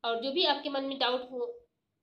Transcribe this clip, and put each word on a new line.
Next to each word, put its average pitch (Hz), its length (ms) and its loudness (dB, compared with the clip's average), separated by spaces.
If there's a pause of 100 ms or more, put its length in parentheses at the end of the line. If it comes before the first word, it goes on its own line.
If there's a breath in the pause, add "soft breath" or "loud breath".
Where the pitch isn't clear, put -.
और 233 180 0
जो 262 100 0
भी 349 120 4
आपके 294 240 2
मन 269 160 -2
में 269 140 -4
डाउट 254 320 0
हो 240 360 -6 (360)